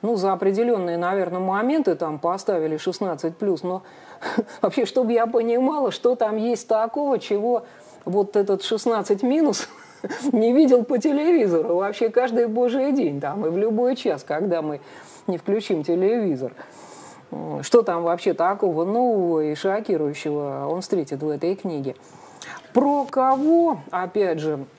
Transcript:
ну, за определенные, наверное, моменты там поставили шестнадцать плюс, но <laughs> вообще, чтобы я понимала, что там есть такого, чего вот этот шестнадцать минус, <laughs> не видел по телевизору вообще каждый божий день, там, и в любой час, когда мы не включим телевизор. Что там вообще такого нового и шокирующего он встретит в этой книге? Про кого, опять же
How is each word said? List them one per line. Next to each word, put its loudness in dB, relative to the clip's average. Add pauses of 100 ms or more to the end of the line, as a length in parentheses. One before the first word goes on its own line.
ну, 0
за 0
определенные, 0
наверное, -2
моменты 0
там -4
поставили -2
шестнадцать -4
плюс, -2
но -4 (400)
<laughs> -4
вообще, 0
чтобы 0
я 4
понимала, 0
что 0
там -2
есть -2
такого, 0
чего -2 (420)
вот 0
этот 0
шестнадцать 0
минус, 2 (340)
<laughs> -4
не 4
видел 6
по 0
телевизору 2
вообще 0
каждый 2
божий 0
день, 0
там, -4
и 2
в -2
любой 2
час, -2
когда -2
мы -6 (460)
не -2
включим -2
телевизор. 0 (1080)
Что 6
там -2
вообще 0
такого 0
нового 2
и -2
шокирующего -2
он -4
встретит -4
в -2
этой -2
книге? -6 (760)
Про 2
кого, 4 (140)
опять 0
же -4 (140)